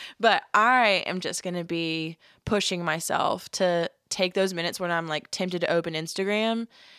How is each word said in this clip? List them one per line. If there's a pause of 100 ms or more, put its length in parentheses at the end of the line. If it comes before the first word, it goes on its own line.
(200)
But (100)
I
am
just
gonna
be (280)
pushing
myself
to (200)
take
those
minutes
when
I'm,
like,
tempted
to
open
Instagram (320)